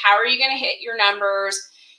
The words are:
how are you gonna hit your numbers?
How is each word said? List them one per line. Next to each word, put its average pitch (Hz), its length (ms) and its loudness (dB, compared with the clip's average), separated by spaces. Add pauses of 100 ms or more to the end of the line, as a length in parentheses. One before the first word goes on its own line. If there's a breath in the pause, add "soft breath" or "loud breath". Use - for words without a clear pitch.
how 202 140 6
are 214 100 2
you 247 140 0
gonna 269 180 0
hit - 220 -6
your 226 180 -10
numbers? 196 720 0 (300 soft breath)